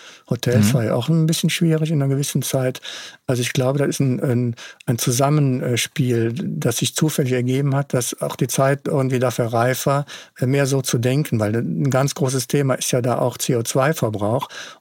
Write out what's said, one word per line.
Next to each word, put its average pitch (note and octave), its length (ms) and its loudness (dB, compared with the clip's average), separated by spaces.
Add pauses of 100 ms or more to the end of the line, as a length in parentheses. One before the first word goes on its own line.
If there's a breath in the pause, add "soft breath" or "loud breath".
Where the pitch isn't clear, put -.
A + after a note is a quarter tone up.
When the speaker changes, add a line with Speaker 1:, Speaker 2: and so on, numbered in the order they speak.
(280 loud breath)
Speaker 1:
Hotels A#2 400 2
Speaker 2:
Mhm. A#2+ 60 2
Speaker 1:
war A#2+ 100 2
ja G#2+ 100 0
auch A#2+ 140 -2
ein D#3+ 180 4
bisschen D#3+ 240 0
schwierig D#3 400 2
in D3+ 120 2
einer C#3 100 2
gewissen C#3 300 0
Zeit. C3 380 -2 (460 loud breath)
Also B2 160 0
ich A#2+ 100 -2
glaube, C3+ 260 2
das C#3 100 2
ist - 120 -2
ein, B2+ 200 2
ein, A#2+ 360 0 (300 loud breath)
ein A#2+ 120 0
Zusammenspiel, B2+ 1400 0
das B2+ 440 -2
sich - 160 -2
zufällig D3 380 0
ergeben C3 420 0
hat, C#3+ 200 -2
dass - 260 -2
auch D3 160 -6
die C3+ 120 0
Zeit C#3 400 0
irgendwie C3 300 0
dafür B2 280 0
reif A#2+ 400 0
war, C#3+ 180 2 (340 loud breath)
äh, B2+ 80 -2
mehr C#3 200 2
so C3+ 160 0
zu - 160 0
denken, B2+ 420 0
weil G#2+ 140 0
ein D3 360 -2
ganz C3 240 0
großes C3 340 -2
Thema C#3 260 2
ist - 180 -4
ja B2+ 100 0
da B2 160 0
auch B2 200 -2
C - 180 -2
O A2+ 60 0
zwei C#3 320 0
Verbrauch. G#2+ 540 -2 (320 loud breath)